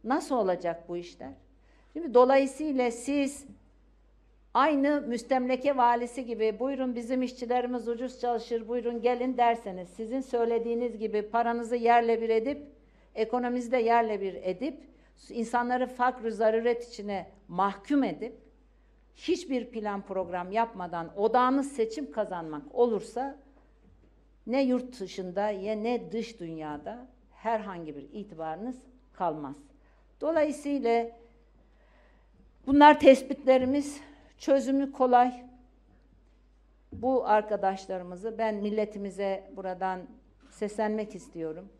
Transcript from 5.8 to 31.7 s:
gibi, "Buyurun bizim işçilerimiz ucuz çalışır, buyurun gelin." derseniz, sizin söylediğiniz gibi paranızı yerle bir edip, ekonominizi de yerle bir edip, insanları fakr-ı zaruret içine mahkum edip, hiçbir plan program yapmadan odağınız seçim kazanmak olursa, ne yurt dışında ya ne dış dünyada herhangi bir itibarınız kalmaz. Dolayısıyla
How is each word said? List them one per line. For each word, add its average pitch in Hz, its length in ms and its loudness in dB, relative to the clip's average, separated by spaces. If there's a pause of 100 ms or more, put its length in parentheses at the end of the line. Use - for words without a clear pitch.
gibi, 220 340 -2
"Buyurun 254 360 -4
bizim 240 260 -2
işçilerimiz 247 680 -4
ucuz 240 320 -6
çalışır, 233 480 -4
buyurun 240 340 -4
gelin." 247 360 0
derseniz, 226 520 0
sizin 226 320 -6
söylediğiniz 233 760 -2
gibi 214 240 -2
paranızı 233 540 -2
yerle 233 460 4
bir 226 80 -2
edip, 226 380 0 (480)
ekonominizi 240 560 -2
de 254 60 2
yerle 226 440 2
bir 190 120 -4
edip, 185 440 -6 (520)
insanları 247 580 -2
fakr-ı 247 440 -2
zaruret 226 560 2
içine 202 400 -8 (200)
mahkum 196 560 0
edip, 170 320 -6 (800)
hiçbir 262 500 -4
plan 208 360 -6
program 185 500 -6
yapmadan 185 680 -4
odağınız 254 540 4
seçim 226 400 -4
kazanmak 170 520 -6 (100)
olursa, 240 640 0 (1080)
ne 254 160 0
yurt 254 360 -2
dışında 185 500 -4
ya 208 260 -4
ne 226 360 -4
dış 226 280 -6
dünyada 165 680 -10 (240)
herhangi 196 640 -6
bir 143 80 -12 (100)
itibarınız 196 640 -10 (360)
kalmaz. 151 420 -4 (680)
Dolayısıyla 285 880 0 (1600)